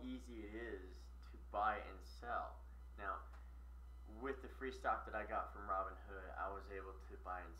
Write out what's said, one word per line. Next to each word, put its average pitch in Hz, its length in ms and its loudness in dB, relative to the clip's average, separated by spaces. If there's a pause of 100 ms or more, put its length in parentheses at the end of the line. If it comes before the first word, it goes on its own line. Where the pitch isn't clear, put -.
easy 123 400 -4
it 104 160 -4
is 101 320 -2 (400)
to - 80 -8 (160)
buy 104 240 10
and 92 240 -4
sell. - 560 0 (400)
Now, 98 240 2 (960)
with 127 240 2
the 120 160 -6
free 131 160 0
stock 110 320 4
that 110 80 -2
I 107 160 4
got 104 240 4
from 101 160 -4
Robinhood, 95 640 2
I 95 160 0
was 98 240 -2
able 95 240 -4
to - 240 -8
buy 90 160 -2
and 87 220 -6